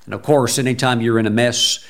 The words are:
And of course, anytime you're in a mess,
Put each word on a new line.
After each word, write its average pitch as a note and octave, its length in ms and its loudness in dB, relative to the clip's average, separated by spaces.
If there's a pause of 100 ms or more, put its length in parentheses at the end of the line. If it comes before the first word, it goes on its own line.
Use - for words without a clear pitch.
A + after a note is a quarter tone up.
And G2+ 100 -12
of F#2+ 80 -10
course, C3+ 340 2
anytime B2+ 440 0
you're A2+ 180 2
in A2 80 0
a G#2 40 0
mess, A#2 600 0